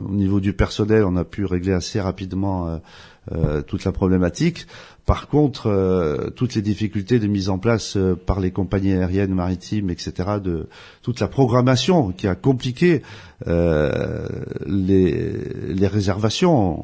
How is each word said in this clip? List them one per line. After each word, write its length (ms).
au 60
niveau 260
du 140
personnel, 500
on 140
a 80
pu 180
régler 300
assez 260
rapidement, 720
euh, 80
euh, 280
toute 220
la 80
problématique. 760
Par 220
contre, 400
euh, 640
toutes 240
les 80
difficultés 560
de 80
mise 220
en 100
place, 360
euh, 200
par 240
les 100
compagnies 420
aériennes, 420
maritimes, 580
et 60
cetera, 420
de 280
toute 160
la 80
programmation 840
qui 160
a 60
compliqué, 720
euh, 800
les, 640
les 120
réservations, 960